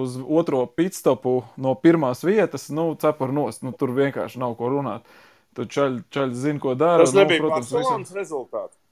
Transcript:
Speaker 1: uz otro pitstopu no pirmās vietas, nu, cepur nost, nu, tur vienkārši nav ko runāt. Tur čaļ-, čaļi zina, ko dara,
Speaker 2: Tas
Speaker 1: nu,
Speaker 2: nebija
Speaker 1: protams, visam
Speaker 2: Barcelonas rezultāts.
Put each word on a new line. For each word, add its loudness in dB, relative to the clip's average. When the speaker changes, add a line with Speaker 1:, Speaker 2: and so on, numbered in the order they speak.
Speaker 1:
uz -6
otro 2
pitstopu 0
no 0
pirmās 4
vietas, 0
nu, -2
cepur 0
nost, -4
nu, -8
tur -2
vienkārši -2
nav -6
ko -2
runāt. -6
Tur -6
čaļ-, 0
čaļi -4
zina, -4
ko -2
dara, 4
Speaker 2:
Tas 4
Speaker 1:
nu, 8
Speaker 2:
nebija 4
Speaker 1:
protams, -2
visam 0
Speaker 2:
Barcelonas -4
rezultāts. -8